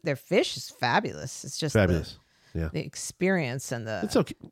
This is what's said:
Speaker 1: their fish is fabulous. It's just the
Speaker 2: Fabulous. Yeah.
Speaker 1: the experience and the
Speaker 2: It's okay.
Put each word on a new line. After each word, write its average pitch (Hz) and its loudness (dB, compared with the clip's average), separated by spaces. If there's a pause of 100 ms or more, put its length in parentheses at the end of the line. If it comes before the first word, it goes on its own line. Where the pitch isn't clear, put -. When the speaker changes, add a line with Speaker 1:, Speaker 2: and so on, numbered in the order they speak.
Speaker 1:
their 139 0
fish - 2
is - -10
fabulous. 123 -2
It's 135 -10
just 151 -2
the 113 6
Speaker 2:
Fabulous. 85 2 (360)
Yeah. 82 -2
Speaker 1:
the 78 -4
experience 143 -2
and 117 -6
the 107 -4
Speaker 2:
It's 208 2
okay. - 2 (180)